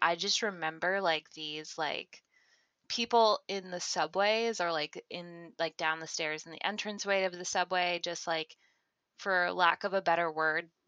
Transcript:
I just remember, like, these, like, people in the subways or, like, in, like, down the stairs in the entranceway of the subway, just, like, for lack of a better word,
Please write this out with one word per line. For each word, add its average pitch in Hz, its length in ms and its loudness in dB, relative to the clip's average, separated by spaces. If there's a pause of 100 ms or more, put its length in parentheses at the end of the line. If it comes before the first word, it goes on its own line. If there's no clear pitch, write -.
I 170 120 4
just 190 280 0
remember, 175 580 0
like, 160 300 0
these, 156 460 -10
like, - 460 -6 (680)
people 233 600 4
in 185 220 -6
the 180 100 -6
subways 208 800 0
or, 170 120 0
like, 156 360 -4
in, 170 500 -12
like, 165 180 -2
down 160 220 0
the 160 80 -8
stairs 156 380 -4
in 165 80 -18
the - 140 -4
entranceway 202 580 -2
of 180 80 -2
the 175 120 -10
subway, 180 540 0
just, 170 280 -6
like, 160 300 -4 (600)
for 180 340 2
lack 175 320 4
of 190 80 0
a 190 80 2
better 170 300 4
word, 156 400 0 (160)